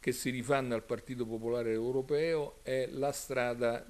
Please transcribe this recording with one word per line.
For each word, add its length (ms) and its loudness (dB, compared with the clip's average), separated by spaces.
che 120 0
si 180 -2
rifanno 440 0
al 100 0
Partito 400 -4
Popolare 480 0
Europeo 880 0
è 280 0
la 220 0
strada 760 0